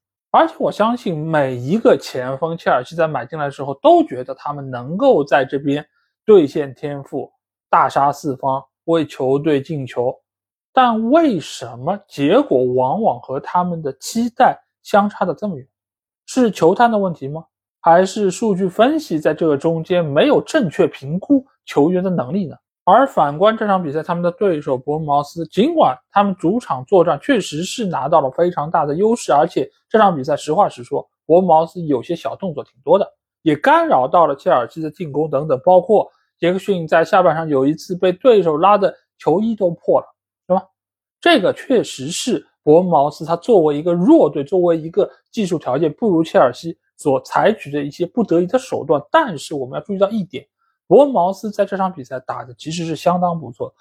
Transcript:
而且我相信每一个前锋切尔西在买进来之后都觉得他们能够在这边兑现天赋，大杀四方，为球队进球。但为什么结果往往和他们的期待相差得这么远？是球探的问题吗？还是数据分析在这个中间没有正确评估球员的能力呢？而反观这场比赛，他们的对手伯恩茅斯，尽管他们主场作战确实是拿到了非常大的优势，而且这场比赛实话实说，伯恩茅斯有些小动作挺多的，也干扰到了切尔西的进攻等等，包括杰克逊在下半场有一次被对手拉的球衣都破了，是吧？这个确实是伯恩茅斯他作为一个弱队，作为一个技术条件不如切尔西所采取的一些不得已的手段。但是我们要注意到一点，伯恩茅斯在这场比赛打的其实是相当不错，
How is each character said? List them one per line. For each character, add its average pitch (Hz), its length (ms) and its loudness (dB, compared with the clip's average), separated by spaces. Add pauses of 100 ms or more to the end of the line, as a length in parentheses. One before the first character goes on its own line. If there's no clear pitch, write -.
(360)
而 320 120 4
且 320 100 -12
我 170 140 -2
相 226 260 -2
信 180 180 -6
每 151 400 -2
一 131 220 -2
个 226 180 4
前 131 440 -6
锋 165 180 -6
切 - 100 -12
尔 135 160 0
西 160 120 -20
在 165 120 0
买 139 160 -8
进 143 140 -14
来 143 140 -6
之 135 120 -12
后 139 120 -6
都 339 280 4
觉 127 200 -8
得 135 100 -10
他 147 180 -10
们 143 160 -12
能 127 300 -8
够 226 260 2
在 139 220 0
这 139 140 -6
边 143 260 -4 (400)
兑 185 220 6
现 139 260 -6
天 143 300 -10
赋， - 280 -10 (380)
大 165 180 2
杀 143 240 0
四 135 240 -6
方， 135 300 -6 (200)
为 165 200 0
球 135 320 -2
队 147 240 0
进 139 240 -8
球。 123 260 -6 (640)
但 233 380 0
为 294 280 2
什 120 380 -14
么 147 180 -6 (120)
结 147 340 0
果 131 320 0
往 127 260 0
往 156 220 -2
和 135 180 -10
他 180 240 -2
们 175 160 -6
的 143 200 -8
期 240 280 -6
待 226 320 0 (220)
相 208 260 0
差 - 160 -8
得 196 120 -4
这 208 120 -8
么 180 80 -8
远？ 127 120 -16 (580)
是 247 240 0
球 170 240 2
探 240 160 4
的 220 80 -2
问 190 160 -2
题 135 140 -12
吗？ 147 180 -12 (340)
还 170 240 4
是 190 280 -2
数 208 240 -2
据 190 120 -2
分 254 320 2
析 185 200 -4
在 156 160 0
这 170 100 -2
个 151 100 2
中 165 280 -2
间 175 200 0
没 151 220 2
有 233 160 2
正 262 260 -2
确 151 200 0
评 147 320 -8
估 - 260 0 (180)
球 147 280 2
员 180 120 0
的 196 60 -2
能 139 240 -4
力 190 140 -4
呢？ 120 80 -14 (300)
而 240 220 6
反 151 300 0
观 214 180 2
这 220 100 -6
场 196 160 0
比 147 120 -6
赛， 156 100 -6
他 170 100 -6
们 170 80 -4
的 175 100 -2
对 175 280 -2
手 139 180 -4
伯 147 180 -6
恩 160 100 -6
茅 143 180 0
斯， 165 220 -12
尽 247 280 0
管 214 240 2 (140)
他 196 100 2
们 202 140 0
主 196 240 -2
场 131 240 -8
作 185 180 4
战 160 200 0
确 269 180 0
实 156 240 -6
是 220 220 -8
拿 139 240 -6
到 165 100 4
了 139 120 0
非 175 200 -2
常 156 180 -6
大 165 160 -2
的 147 100 -2
优 220 200 0
势， - 160 -4
而 151 160 2
且 151 220 -6 (180)
这 - 100 0
场 202 160 4
比 139 80 -6
赛 143 140 -4
实 147 160 -6
话 180 160 2
实 123 160 -14
说， - 240 -8 (180)
伯 160 120 4
恩 190 80 2
茅 160 200 4
斯 175 160 -12
有 139 220 -2
些 175 100 -6
小 - 220 -8
动 185 180 -8
作 135 80 -10
挺 - 120 -16 (100)
多 180 160 4
的， - 80 -2 (340)
也 151 140 2
干 214 320 2
扰 143 180 2
到 165 220 4
了 143 80 -2
切 185 140 -4
尔 127 200 2
西 160 120 -12
的 156 100 -8
进 151 220 -10
攻 151 160 -2
等 160 180 -4
等， 135 160 0
包 185 160 6
括 190 320 2 (260)
杰 170 140 0
克 190 80 -2
逊 180 260 -4
在 165 200 2
下 185 180 4
半 170 100 4
场 165 140 -6
有 135 180 2
一 147 80 2
次 175 220 -10
被 180 160 0
对 208 320 4
手 156 140 0
拉 196 200 4
的 190 160 0 (240)
球 160 220 0
衣 220 160 -2
都 185 160 -2
破 165 300 0
了， - 60 -12 (400)
是 180 60 -2
吧？ 185 80 0 (600)
这 330 180 4
个 170 140 0
确 240 280 0
实 135 260 -8
是 180 380 -4 (180)
伯 151 160 6
恩 185 60 2
茅 147 240 2
斯 156 140 -12
他 156 140 -4
作 202 240 4
为 151 160 2
一 147 40 -6
个 175 120 0
弱 190 360 4
队， 147 140 -4
作 185 160 -2
为 175 180 2
一 160 120 -10
个 180 200 0 (220)
技 214 140 -4
术 175 120 -2
条 131 200 -4
件 160 160 0
不 226 160 -2
如 165 120 2
切 165 160 -2
尔 139 160 6
西 170 240 -12 (200)
所 135 240 0
采 160 320 0
取 143 180 -14
的 143 100 -4
一 143 80 -6
些 170 160 -8
不 202 200 -2
得 170 160 0
已 180 40 0
的 254 140 -2
手 117 240 -8
段。 - 260 -2
但 277 280 0
是 - 180 -12
我 135 100 -6
们 135 140 -10
要 - 60 -10
注 208 80 -8
意 190 40 -6
到 196 120 2
一 220 140 -4
点， - 220 -14 (400)
伯 214 180 6
恩 285 80 0
茅 185 200 0
斯 202 180 -10
在 202 160 -2
这 208 120 -6
场 190 140 -2
比 143 120 -14
赛 127 160 -12
打 123 240 -10
的 120 120 -20
其 - 140 -14
实 170 160 -6
是 160 100 -6
相 175 240 0
当 175 200 -2
不 123 120 -14
错， - 300 -12